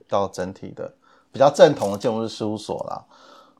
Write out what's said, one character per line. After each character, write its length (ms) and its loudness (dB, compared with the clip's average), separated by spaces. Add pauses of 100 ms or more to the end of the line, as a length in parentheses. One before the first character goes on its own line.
到 180 -2
整 260 -10
体 220 -18
的 160 -12 (400)
比 80 -6
较 100 6
正 240 8
统 200 -4
的 40 -6
建 140 -2
筑 100 -4
师 60 -4
事 160 -10
务 140 -4
所 320 -10
啦。 120 -12 (580)